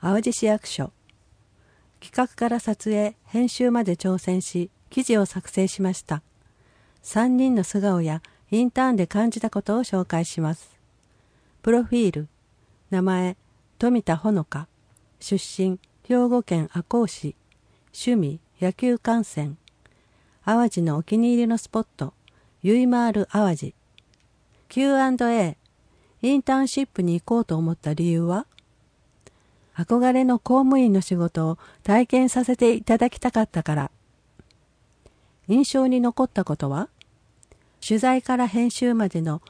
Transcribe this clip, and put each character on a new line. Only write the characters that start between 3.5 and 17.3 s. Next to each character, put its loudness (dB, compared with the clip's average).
ま 0
で 0
挑 -2
戦 -2
し、 -6
記 -4
事 2
を 2
作 -10
成 0
し -6
ま 0
し -6
た。 -6
三 0
人 2
の 2
素 -2
顔 2
や -2
イ 2
ン 0
タ 0
ー 2
ン 2
で 2
感 0
じ -8
た -2
こ -4
と -2
を 0
紹 -2
介 -2
し -8
ま -2
す。 -16
プ 0
ロ 4
フ -2
ィ 4
ー 0
ル。 -6
名 0
前、 0
富 2
田 0
ほ -2
の 0
か。 -10
出 -4
身、 -4
兵 2
庫 2
県 -2
赤 -4
穂 2
市。 -10